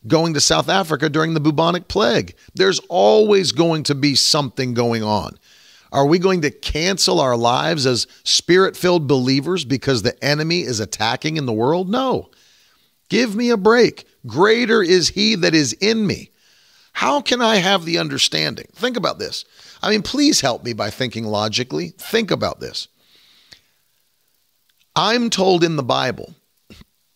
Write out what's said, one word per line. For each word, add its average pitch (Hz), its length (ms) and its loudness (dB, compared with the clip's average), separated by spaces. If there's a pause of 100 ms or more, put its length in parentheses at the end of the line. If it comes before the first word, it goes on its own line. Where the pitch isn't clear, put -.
going 160 280 2
to 143 80 -2
South 156 280 2
Africa 160 400 0
during 156 240 0
the 160 60 0
bubonic 165 480 0
plague. 190 480 0 (180)
There's 180 260 0 (100)
always 202 640 4
going 156 320 0
to 143 120 -2
be 139 200 0
something 131 580 0
going 117 280 0
on. 104 380 -4 (520)
Are 139 140 2
we 165 140 2
going 185 220 2
to 147 100 0
cancel 180 680 -2
our 127 160 2
lives 135 480 0
as 127 200 0 (200)
spirit-filled 175 800 2
believers 139 560 0
because 127 380 0
the - 220 -4
enemy 156 380 0
is 117 200 -4
attacking 120 560 -4
in 147 80 -4
the 120 80 -2
world? 156 360 0
No. 247 420 -2 (760)
Give 220 260 0
me 240 160 -2
a 233 80 2
break. 214 480 2 (220)
Greater 214 560 2
is 175 260 2
he 214 260 0
that 170 200 0
is 147 180 2
in 220 320 0
me. - 260 -4 (600)
How 277 300 0
can 247 200 -2
I 226 140 2
have 185 300 0
the 165 120 -2
understanding? 151 760 -2
Think 240 240 -6
about 165 220 -4
this. - 260 -10 (360)
I - 80 -2
mean, 214 120 0
please 285 400 0
help 120 240 -4
me 120 80 -6
by 107 160 -6
thinking 113 340 -6
logically. 110 760 -4
Think 220 320 -2
about 107 300 -2
this. - 300 -12 (2000)
I'm 226 340 0
told 185 340 2
in 165 120 0
the 143 80 -2
Bible 131 520 -4 (800)